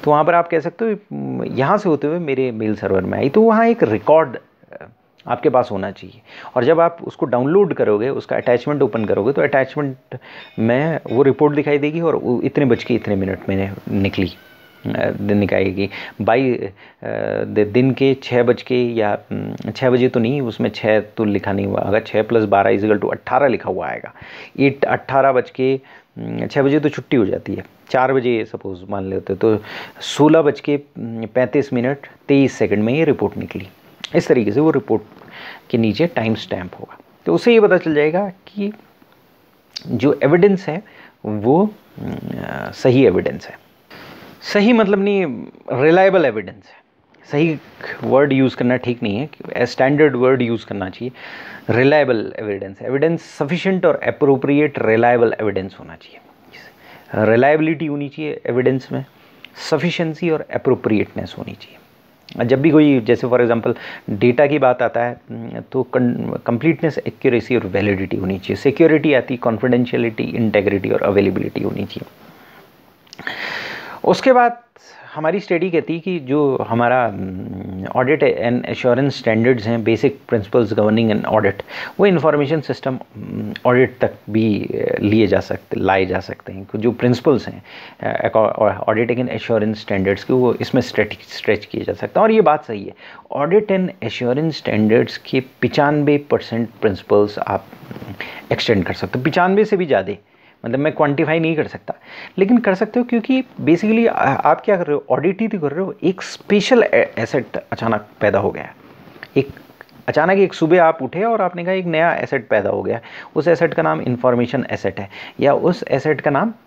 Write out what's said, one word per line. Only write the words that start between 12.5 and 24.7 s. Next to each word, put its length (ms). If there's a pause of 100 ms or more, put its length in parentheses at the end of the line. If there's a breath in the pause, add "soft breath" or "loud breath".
बज 200
के 100
इतने 220
minute 220 (100)
में 240 (200)
निकली, 400 (540)
अ, 240
दिन 280
निकालेगी। 520 (320 loud breath)
बाई, 300
अ, 180 (720 loud breath)
दि-, 220
दिन 240
के 320
छः 200
बज 200
के 120
या, 440 (140)
हम्म, 380
छः 200
बजे 180
तो 120
नहीं, 200
उसमें 300
छः 300
तो 240
लिखा 280
नहीं 140
हुआ, 140
अगर 200
छः 240
plus 200
बारह 340
is 60
equal 200
to 60
अट्ठारह 360
लिखा 240
हुआ 180
आएगा, 260 (460 loud breath)
एट, 240